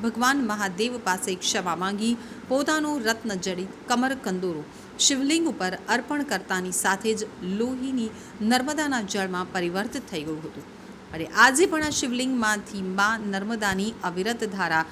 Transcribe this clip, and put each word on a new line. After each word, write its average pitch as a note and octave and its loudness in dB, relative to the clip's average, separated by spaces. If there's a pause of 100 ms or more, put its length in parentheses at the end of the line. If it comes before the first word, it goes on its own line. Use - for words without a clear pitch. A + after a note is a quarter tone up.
ભગવાન B3 2
મહાદેવ G#3+ 0
પાસે F#3 0
ક્ષમા F3+ 0
માંગી G3+ 0 (300)
પોતાનો D4 2
રત્નજડિત F#3+ -2 (160)
કમર B3 2
કંદોરો F3+ -2 (360)
શિવલિંગ C#4+ 4
ઉપર F#3 -2 (160)
અર્પણ B3+ 0
કરતાની F#3 -2
સાથે G3 2
જ G#3 -2 (200)
લોહીની B3 -2 (320)
નર્મદાના C4 2
જળમાં F#3 -2
પરિવર્તિત F#3+ -2 (100)
થઈ D#3+ -4
ગયું D#3 -4
હતું. - -10 (480)
અને D#3+ -4 (120)
આજે C4 8
પણ D#4 2
આ D4+ 2
શિવલિંગમાંથી A#3+ 0
મા G3 2
નર્મદાની G3+ -2 (100)
અવિરત F#3+ -2
ધારા E3+ 2